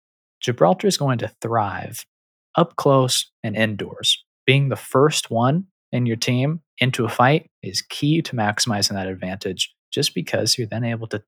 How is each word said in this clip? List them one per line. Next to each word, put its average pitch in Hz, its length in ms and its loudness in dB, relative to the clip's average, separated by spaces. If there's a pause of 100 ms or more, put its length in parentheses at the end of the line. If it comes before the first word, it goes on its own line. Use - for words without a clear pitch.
(420)
Gibraltar 180 460 2
is 185 100 2
going 135 200 0
to - 140 -6 (100)
thrive 113 640 -4 (500)
up 170 220 2
close 131 520 2 (140)
and 107 140 -4
indoors. 107 680 -2 (220)
Being 135 240 4
the 123 80 -2
first 147 520 2
one 135 360 2 (260)
in 123 140 0
your 113 100 0
team 131 460 0 (160)
into 123 260 0
a 107 60 0
fight 135 400 2 (120)
is 98 200 -6
key 156 400 0
to - 140 -8
maximizing 104 580 -2
that 95 140 -4
advantage, 95 680 -6 (160)
just - 240 -2
because 110 420 -2
you're 117 100 -4
then 117 180 -4
able 113 220 -4
to - 200 -6